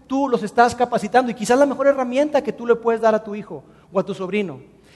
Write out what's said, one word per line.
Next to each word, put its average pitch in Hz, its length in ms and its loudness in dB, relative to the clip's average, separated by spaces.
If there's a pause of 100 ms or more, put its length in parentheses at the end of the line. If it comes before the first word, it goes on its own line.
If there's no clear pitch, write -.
tú 269 240 -2
los 208 120 0
estás 233 320 2
capacitando 240 560 0
y 214 40 -4
quizás 233 240 2
la 285 80 6
mejor 269 220 0
herramienta 269 540 0
que 214 120 -6
tú 233 120 -12
le 233 80 4
puedes 233 280 -2
dar 220 120 4
a 214 80 -2
tu 208 120 -12
hijo 185 300 -14 (280)
o 190 80 -2
a - 20 2
tu 190 120 -8
sobrino, 180 460 -6 (360)